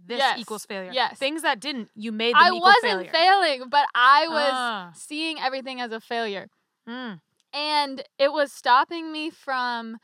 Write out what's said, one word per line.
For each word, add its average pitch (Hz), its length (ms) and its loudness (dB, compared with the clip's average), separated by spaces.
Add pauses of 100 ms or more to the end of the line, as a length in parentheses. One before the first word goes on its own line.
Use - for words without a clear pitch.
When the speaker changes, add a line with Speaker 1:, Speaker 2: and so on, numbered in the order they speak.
Speaker 1:
This 233 140 -6
Speaker 2:
Yes. 254 200 0
Speaker 1:
equals 214 280 -12
failure. 190 280 -10
Speaker 2:
Yes. - 240 -2
Speaker 1:
Things 294 240 -4
that 302 180 -2
didn't, 254 360 -8
you 220 160 -8
made 226 220 0
them 302 100 8
Speaker 2:
I 370 80 6
Speaker 1:
equal 339 80 -4
Speaker 2:
wasn't 415 220 8
Speaker 1:
failure. 190 300 -2
Speaker 2:
failing, 330 580 2
but 285 240 2
I 277 340 6
was 294 260 0
Speaker 1:
Ah. 220 400 -6
Speaker 2:
seeing 311 460 -8
everything 262 400 -6
as 233 120 -8
a 226 80 -8
failure. 226 480 -8 (380)
Speaker 1:
Mm. 233 340 -12 (320)
Speaker 2:
And 294 500 -2 (160)
it 277 140 4
was 285 200 -2
stopping 320 600 2
me 311 180 -8
from, 240 720 -8